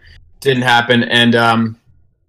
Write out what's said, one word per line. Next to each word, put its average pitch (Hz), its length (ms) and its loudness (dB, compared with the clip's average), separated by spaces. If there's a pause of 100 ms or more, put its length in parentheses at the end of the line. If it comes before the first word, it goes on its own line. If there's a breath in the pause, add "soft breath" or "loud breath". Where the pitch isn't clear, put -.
(400 soft breath)
Didn't 127 240 -2
happen, 120 400 0
and, 120 320 0
um, 113 400 0 (520)